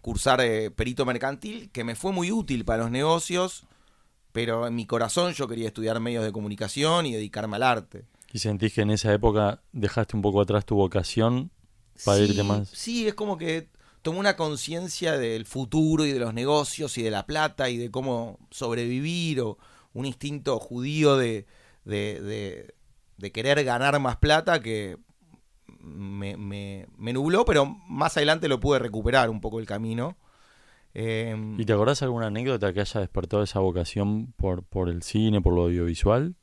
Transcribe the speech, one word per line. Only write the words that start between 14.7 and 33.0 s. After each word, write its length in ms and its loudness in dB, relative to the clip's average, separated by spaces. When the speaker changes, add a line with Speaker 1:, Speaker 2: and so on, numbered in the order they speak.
Speaker 1:
del 280 -2
futuro 580 2
y 80 2
de 80 0
los 140 -2
negocios 640 0
y 40 -2
de 80 0
la 160 -4
plata 440 -2
y 80 -4
de 120 -6
cómo 480 -4
sobrevivir, 880 -2
o 180 -4
un 100 -6
instinto 560 -4
judío 560 2
de, 300 0
de, 360 -4
de, 540 -10
de 160 -10
querer 320 2
ganar 340 2
más 200 -2
plata 420 4
que 380 -6
me, 560 -10
me, 500 -10
me 140 -6
nubló, 320 4
pero 200 6
más 520 -2
adelante 320 2
lo 120 2
pude 200 4
recuperar 500 2
un 100 -6
poco 200 -6
el 60 -10
camino. 500 -6
Em, 680 -4
Speaker 2:
¿Y 60 0
te 80 4
acordás 280 4
alguna 260 0
anécdota 440 0
que 80 0
haya 200 -2